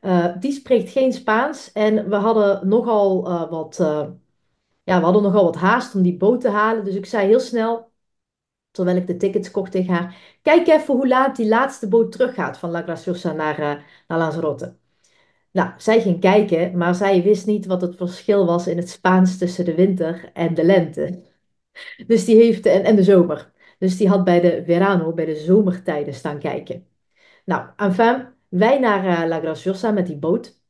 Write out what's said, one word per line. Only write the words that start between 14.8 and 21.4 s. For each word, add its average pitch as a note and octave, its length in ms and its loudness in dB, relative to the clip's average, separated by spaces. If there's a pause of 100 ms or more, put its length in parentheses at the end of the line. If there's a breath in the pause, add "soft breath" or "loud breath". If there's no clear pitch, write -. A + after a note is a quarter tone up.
Nou, F3+ 240 -2
zij A3 240 2
ging F#3 200 -2
kijken, F3+ 560 2
maar F3 180 0
zij G3 280 2
wist G3 240 0
niet G#3 200 -4
wat F#3 140 -4
het F3+ 160 -6
verschil F#3 500 -2
was F3 200 -2
in E3+ 100 -4
het F3 140 -8
Spaans F#3 480 2
tussen F3+ 260 -4
de E3+ 100 -4
winter F3 580 0
en E3 220 -4
de D#3+ 100 0
lente. F3 580 0 (840 loud breath)